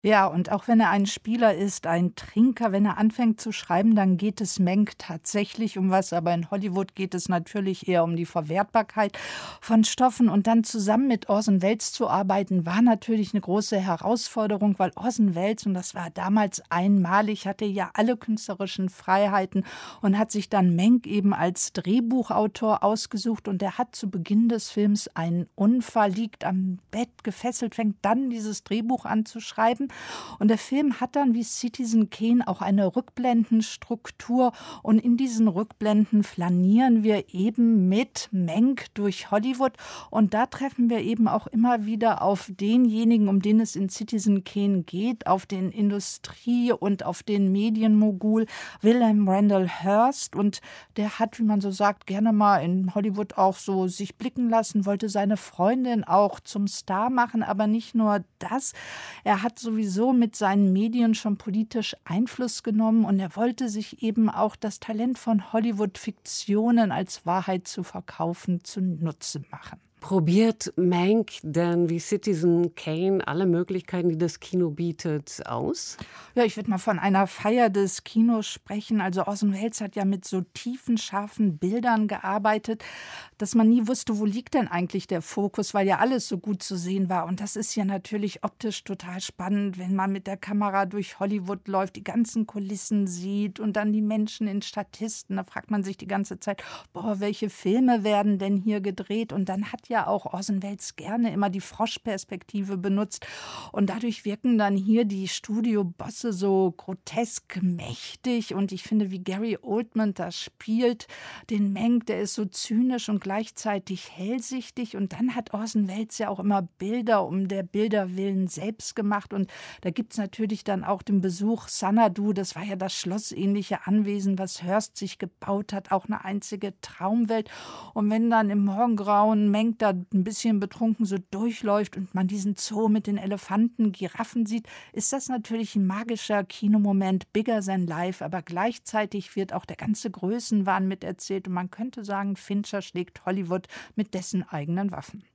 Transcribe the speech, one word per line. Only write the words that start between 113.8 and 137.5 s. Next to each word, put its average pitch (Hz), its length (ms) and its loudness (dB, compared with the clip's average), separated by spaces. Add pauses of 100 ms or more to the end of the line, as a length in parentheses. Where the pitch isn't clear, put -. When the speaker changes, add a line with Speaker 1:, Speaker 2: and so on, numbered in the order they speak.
Speaker 1:
hellsichtig. 233 840 -8
Und 190 180 -4
dann 247 200 -2
hat 233 200 -8
Orson 214 340 -2
Welles 214 300 -8
ja 214 100 -2
auch 196 120 -6
immer 202 220 2
Bilder 214 600 0
um 185 240 -2
der 196 140 -4
Bilder 196 540 -2
willen 190 320 0
selbst - 480 -8
gemacht. 202 360 -2
Und 196 180 -2 (300)
da 180 100 -4
gibt's - 280 -6
natürlich 208 460 -4
dann 196 200 -2
auch 190 160 -2
den 196 220 2
Besuch 202 440 -2
Xanadu. 208 640 2
Das 190 240 -4
war 175 80 -10
ja 202 120 -6
das 185 160 -6
schlossähnliche 196 920 -4
Anwesen, 202 520 0
was 185 260 -8
Hearst 196 320 -2
sich - 220 -8
gebaut 202 540 -6
hat. 196 200 -6
Auch 190 140 -2
eine 214 180 -6
einzige 202 560 -8
Traumwelt. 220 720 -2 (440)
Und 208 160 0
wenn 226 200 2
dann 220 200 4
im 202 140 2
Morgengrauen 208 840 2
Mank 220 280 2
da 214 140 2
ein 185 340 0
bisschen 214 340 0
betrunken 220 460 -2
so 190 140 -2 (120)
durchläuft 208 680 -2
und 190 160 -8
man 190 120 2
diesen 196 300 -2
Zoo 220 320 -2
mit 214 180 2
den 202 120 -2
Elefanten, 202 720 0
Giraffen 220 540 -4
sieht, 220 200 -6 (280)
ist - 180 -2
das 277 160 -4
natürlich 226 480 -4
ein 196 100 2
magischer 208 580 -2
Kinomoment, 196 920 2
bigger 220 260 0